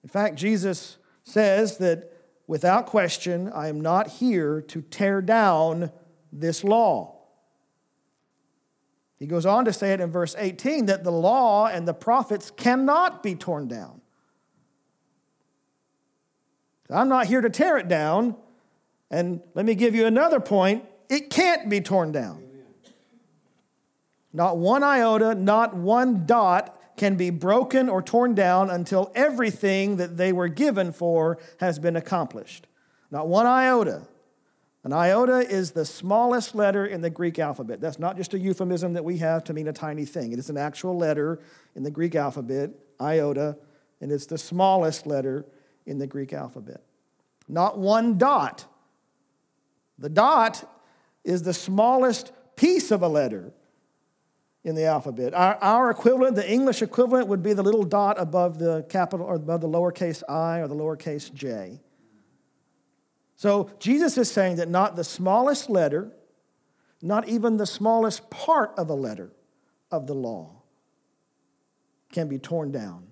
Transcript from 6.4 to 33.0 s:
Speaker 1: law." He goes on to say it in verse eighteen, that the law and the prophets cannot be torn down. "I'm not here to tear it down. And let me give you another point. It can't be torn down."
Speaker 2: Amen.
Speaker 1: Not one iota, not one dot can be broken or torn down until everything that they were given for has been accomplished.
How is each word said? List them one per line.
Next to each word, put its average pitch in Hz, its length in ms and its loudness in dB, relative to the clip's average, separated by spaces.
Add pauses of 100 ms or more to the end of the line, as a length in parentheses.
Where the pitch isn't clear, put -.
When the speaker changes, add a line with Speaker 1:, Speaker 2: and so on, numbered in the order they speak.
Speaker 1:
law." 202 500 2 (2000)
He 143 100 -12
goes 165 180 -2
on 220 200 4
to 214 80 2
say 196 200 0
it 190 80 -2
in 170 100 -4
verse 170 260 -4
eighteen, 214 500 -2
that 190 160 0
the 175 80 0
law 208 560 4
and 175 200 -4
the 170 60 -2
prophets 226 580 0
cannot 285 680 2
be 190 140 -4
torn 151 320 -6
down. 101 340 -14 (3000)
"I'm 240 200 2
not 254 180 2
here 247 140 2
to 226 80 2
tear 302 280 2
it 180 100 -2
down. 175 500 0 (720)
And 175 300 -4 (120)
let 202 120 -2
me 226 100 2
give 220 180 2
you 226 120 4
another 277 340 4
point. 202 460 2 (240)
It 294 200 -2
can't 339 400 2
be 202 120 0
torn 170 300 0
down." 110 260 -6
Speaker 2:
Amen. 131 280 -20 (1700)
Speaker 1:
Not 170 240 0
one 220 260 4
iota, 226 500 4
not 208 420 2
one 208 500 2
dot 208 520 2 (200)
can 196 180 2
be 180 140 0
broken 254 600 2
or 190 120 0
torn 240 340 2
down 190 340 4
until 185 460 -2
everything 208 840 0
that 175 200 -4
they 185 160 2
were 180 140 0
given 190 440 0
for 165 460 0 (220)
has 170 200 -2
been 165 160 -2
accomplished. 165 720 -6 (420)